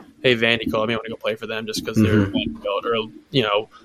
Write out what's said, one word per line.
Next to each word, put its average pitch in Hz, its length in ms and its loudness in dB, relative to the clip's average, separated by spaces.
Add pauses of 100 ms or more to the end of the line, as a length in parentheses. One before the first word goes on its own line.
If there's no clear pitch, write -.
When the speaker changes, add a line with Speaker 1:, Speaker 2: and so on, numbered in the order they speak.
(220)
Speaker 1:
"Hey, 127 140 4
Vandy 113 360 0
called 110 180 0
me, 117 40 0
I 113 40 -2
wanna 113 120 -8
go 113 60 -10
play 110 200 -2
for 110 120 -10
them 110 180 -6
just 107 200 -6
'cause 110 100 -6
they're 107 180 4
Speaker 2:
Mm-hmm. 98 200 4
Speaker 1:
Vanderbilt," - 520 -4
or, 117 100 0 (360)
you 135 120 2
know, 104 260 0 (160)